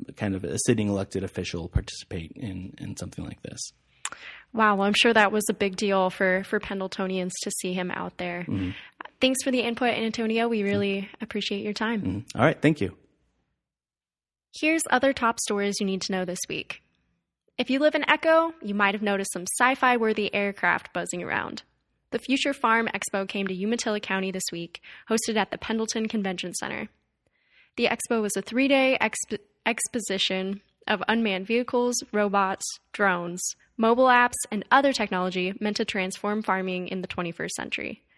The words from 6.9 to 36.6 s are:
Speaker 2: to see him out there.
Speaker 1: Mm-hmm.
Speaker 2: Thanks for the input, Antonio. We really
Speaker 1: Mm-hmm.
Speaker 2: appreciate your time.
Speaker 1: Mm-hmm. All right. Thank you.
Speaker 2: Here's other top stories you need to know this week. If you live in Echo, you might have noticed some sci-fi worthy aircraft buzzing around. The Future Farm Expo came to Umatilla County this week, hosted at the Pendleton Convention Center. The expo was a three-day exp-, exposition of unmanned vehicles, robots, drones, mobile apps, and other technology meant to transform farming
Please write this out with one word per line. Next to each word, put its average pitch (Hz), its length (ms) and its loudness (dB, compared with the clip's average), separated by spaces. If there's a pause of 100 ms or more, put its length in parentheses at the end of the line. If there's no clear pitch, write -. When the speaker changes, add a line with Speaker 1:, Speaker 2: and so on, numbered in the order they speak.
Speaker 2:
to 202 80 -4
see 185 240 -4
him 180 160 -2
out 175 260 -6
there. 175 260 -6
Speaker 1:
Mm-hmm. 92 280 -2 (500)
Speaker 2:
Thanks 262 220 4
for 277 80 0
the 254 100 2
input, 233 340 0
Antonio. 226 540 0
We 220 140 0
really 202 380 0
Speaker 1:
Mm-hmm. - 240 -10
Speaker 2:
appreciate 208 400 -6
your 208 80 -4
time. 220 300 -2
Speaker 1:
Mm-hmm. 101 360 -4
All 113 60 6
right. 160 160 4
Thank 151 220 4
you. 90 120 -2 (1600)
Speaker 2:
Here's 311 360 2
other 269 240 4
top 233 260 0
stories 202 400 0
you 202 60 0
need 190 160 -2
to - 100 -4
know 185 140 -2
this 180 120 -6 (100)
week. - 340 -10 (720)
If 254 140 -2
you 269 100 2
live 302 140 6
in 294 140 0
Echo, 320 440 4 (100)
you 202 120 -4
might 202 200 2
have 208 80 -4
noticed 196 300 0
some 180 140 -8 (120)
sci-fi 254 380 4
worthy 220 380 0
aircraft 196 580 0
buzzing 175 300 -6
around. - 400 -6 (500)
The 226 80 -4
Future 277 340 0
Farm 226 400 2
Expo 196 320 -4
came 196 220 -4
to 190 60 -4
Umatilla 208 460 -2
County 190 300 -2
this 185 220 -6
week, 170 280 -10 (300)
hosted 226 260 2
at 196 140 2
the - 80 -6
Pendleton 220 480 -2
Convention 190 480 -4
Center. - 340 -6 (880)
The 240 120 2
expo 226 340 0
was 202 140 -2
a 196 60 0
three-day 262 580 4
exp-, - 400 -2 (260)
exposition 196 920 -2 (260)
of 202 220 0
unmanned 202 380 0
vehicles, 240 500 0 (160)
robots, 196 520 0 (280)
drones, 180 500 0 (340)
mobile 233 300 6
apps, 247 300 6 (160)
and 214 180 -4
other 269 220 6
technology 185 640 0
meant 208 200 -2
to 190 60 0
transform 208 580 -2
farming 185 460 -2